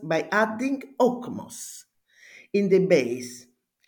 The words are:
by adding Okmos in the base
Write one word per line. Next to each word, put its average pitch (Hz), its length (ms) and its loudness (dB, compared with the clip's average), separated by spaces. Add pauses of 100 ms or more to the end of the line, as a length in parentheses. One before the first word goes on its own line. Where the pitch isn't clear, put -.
by 160 280 -2
adding 220 520 -2 (180)
Okmos - 840 -4 (680)
in 202 160 2
the 185 160 6
base 127 640 0 (400)